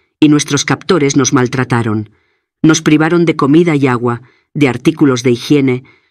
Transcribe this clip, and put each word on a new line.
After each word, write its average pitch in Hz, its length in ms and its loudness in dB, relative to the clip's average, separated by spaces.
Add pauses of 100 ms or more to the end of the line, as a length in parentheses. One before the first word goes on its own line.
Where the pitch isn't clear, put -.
(200)
y 151 80 6
nuestros 143 360 0
captores 143 520 -2
nos 131 160 0
maltrataron. 117 800 -2 (500)
Nos 160 220 2
privaron 160 420 0
de 160 120 0
comida 156 400 2
y 139 100 0
agua, 120 360 -2 (300)
de 143 160 0
artículos 127 540 0
de 127 100 2
higiene, 131 520 -2 (260)